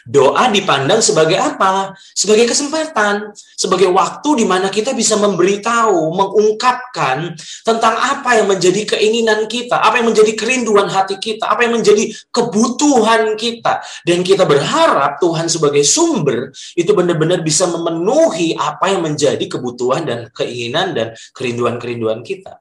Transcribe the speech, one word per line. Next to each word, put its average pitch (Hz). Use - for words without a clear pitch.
doa 139
dipandang 156
sebagai 160
apa? 196
Sebagai 214
kesempatan, 254
sebagai 190
waktu 233
di -
mana 190
kita 214
bisa 214
memberitahu, 202
mengungkapkan 190
tentang 226
apa 254
yang 202
menjadi 185
keinginan 214
kita, 233
apa 233
yang 226
menjadi 214
kerinduan 214
hati 190
kita, 220
apa 220
yang 233
menjadi 208
kebutuhan 226
kita. 233
Dan 175
kita 190
berharap 160
Tuhan 165
sebagai 143
sumber 156
itu -
benar-benar 170
bisa 170
memenuhi 170
apa 151
yang 180
menjadi 147
kebutuhan 123
dan 117
keinginan 123
dan 113
kerinduan-kerinduan 120
kita. -